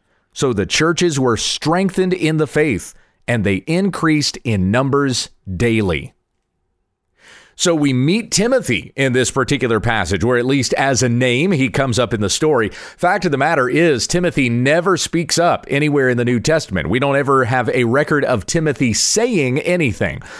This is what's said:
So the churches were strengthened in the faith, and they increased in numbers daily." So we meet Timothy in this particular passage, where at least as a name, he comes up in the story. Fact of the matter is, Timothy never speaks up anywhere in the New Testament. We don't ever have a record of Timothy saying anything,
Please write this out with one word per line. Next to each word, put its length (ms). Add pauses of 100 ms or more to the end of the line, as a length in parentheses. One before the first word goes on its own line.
(360)
So 160
the 140
churches 540
were 160
strengthened 760
in 260
the 100
faith, 440 (360)
and 160
they 240
increased 720
in 300
numbers 580 (260)
daily." 560 (1400)
So 180
we 200
meet 400
Timothy 640
in 160
this 180
particular 480
passage, 460
where 120
at 80
least 300
as 300
a 40
name, 440
he 160
comes 320
up 120
in 80
the 80
story. 420
Fact 540
of 60
the 80
matter 300
is, 400
Timothy 400
never 480
speaks 420
up 320
anywhere 380
in 80
the 80
New 160
Testament. 500
We 80
don't 160
ever 300
have 240
a 160
record 400
of 200
Timothy 480
saying 680
anything, 600 (200)